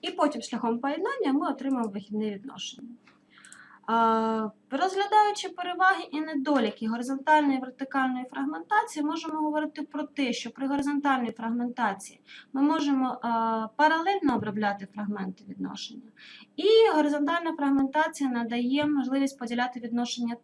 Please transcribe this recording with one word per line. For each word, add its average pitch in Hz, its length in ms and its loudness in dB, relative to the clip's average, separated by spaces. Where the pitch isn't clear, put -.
І 339 100 -6
потім 302 300 0
шляхом 240 380 -2
поєднання 320 540 -2
ми 320 140 0
отримаємо 254 440 -2
вихідне 208 400 -6
відношення. - 580 -12
А, 220 580 2
розглядаючи 403 800 2
переваги 359 600 2
і 302 100 -4
недоліки 269 680 0
горизонтальної 269 680 2
і 254 40 -2
вертикальної 262 640 -4
фрагментації, 311 800 -2
можемо 320 340 -4
говорити 302 420 -2
про 294 220 -8
те, 269 300 -2
що - 180 -8
при 269 160 -6
горизонтальній 277 640 0
фрагментації 233 880 -4
ми 269 80 0
можемо, 285 600 2
а, 226 540 0
паралельно 330 600 2
обробляти 202 600 -2
фрагменти 196 520 -6
відношення. - 640 -10
І 330 100 -2
горизонтальна 311 600 2
фрагментація 277 720 2
надає 240 560 0
можливість 277 540 0
поділяти 247 400 -2
відношення 240 640 -4